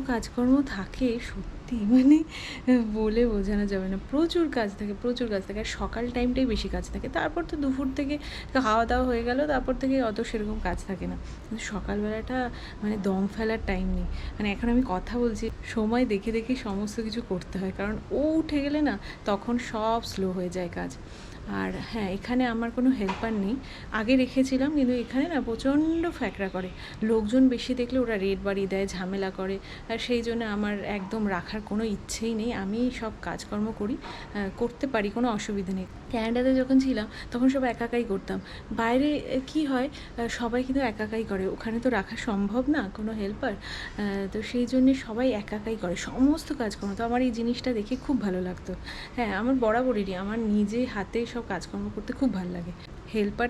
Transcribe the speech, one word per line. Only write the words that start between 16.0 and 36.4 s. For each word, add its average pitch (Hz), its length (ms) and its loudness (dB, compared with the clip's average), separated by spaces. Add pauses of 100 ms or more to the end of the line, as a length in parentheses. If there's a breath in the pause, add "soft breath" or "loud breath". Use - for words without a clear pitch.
দেখে 214 260 0
দেখে 226 240 0
সমস্ত 208 460 -4
কিছু 220 280 -4
করতে 180 300 -2
হয়, 190 180 -2
কারণ 208 200 -2 (140)
ও 190 40 0
উঠে 311 460 2
গেলে 285 200 2
না 233 180 2 (260 loud breath)
তখন 208 320 0
সব 226 480 0
স্লো 190 260 -2
হয়ে 180 180 -2
যায় 180 260 -4
কাজ। 175 220 -6 (500 loud breath)
আর 196 240 -2 (200)
হ্যাঁ, 214 200 -2
এখানে 247 340 0
আমার 233 260 0
কোনো 254 180 4
হেল্পার 208 440 0
নেই, 202 220 0 (360 loud breath)
আগে 226 240 4
রেখেছিলাম, 262 600 2
কিন্তু 254 180 4
এখানে 247 340 0
না 311 140 0
প্রচণ্ড 302 680 2
ফ্যাকড়া 196 400 -2
করে। 185 200 -4 (340 loud breath)
লোকজন 220 440 6
বেশি 247 280 0
দেখলে 247 240 0
ওরা 226 180 2
রেট 196 260 2
বাড়িয়ে 196 240 0
দেয়, 190 200 0
ঝামেলা 190 420 -2
করে। 190 300 -4 (300 loud breath)
আর 226 80 -2
সেই 240 240 0
জন্য 233 240 -2
আমার 208 400 -2
একদম 208 440 -2
রাখার 190 360 -2
কোনো 208 180 -2
ইচ্ছেই 226 500 -2
নেই। 226 200 0
আমি 214 460 0
সব 220 120 -4 (100)
কাজকর্ম 208 580 -4
করি, 208 180 -2 (380 loud breath)
আহ, 202 220 -2
করতে 240 300 -2
পারি, 214 220 2
কোনো 240 200 2
অসুবিধা 202 440 -2
নেই। 185 120 -2 (240)
ক্যানাডাতে 240 460 4